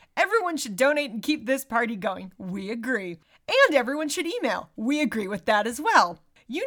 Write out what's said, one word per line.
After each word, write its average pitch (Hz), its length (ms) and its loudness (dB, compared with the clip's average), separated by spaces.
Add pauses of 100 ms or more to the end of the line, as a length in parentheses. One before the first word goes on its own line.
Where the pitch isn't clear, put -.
(160)
Everyone 381 400 2
should 208 200 -6
donate 285 340 2
and 214 100 -8
keep 294 260 -2
this 269 180 0
party 226 320 0
going. 190 420 -6
We 196 320 -6
agree. 220 480 -4 (300)
And 508 280 6
everyone 285 320 0
should 311 200 -4
email. 311 480 -2
We 269 240 0
agree 226 260 -2
with 202 200 -6
that 208 200 2
as 240 140 -6
well. 214 400 4 (260)
You 349 200 -6